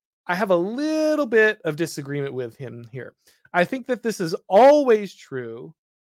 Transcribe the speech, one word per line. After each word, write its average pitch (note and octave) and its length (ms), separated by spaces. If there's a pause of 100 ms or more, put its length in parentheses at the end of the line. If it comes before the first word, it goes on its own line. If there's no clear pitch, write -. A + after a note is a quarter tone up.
(260)
I F3 100
have G3+ 140
a F3+ 60
little D4+ 680
bit A3 380
of D#3 100
disagreement C#3+ 580
with B2 240
him A#2+ 360
here. B2 220 (380)
I F3 120
think B3 220
that A#3+ 160
this A3 180
is E3+ 140 (140)
always A#3 640
true B2+ 600 (360)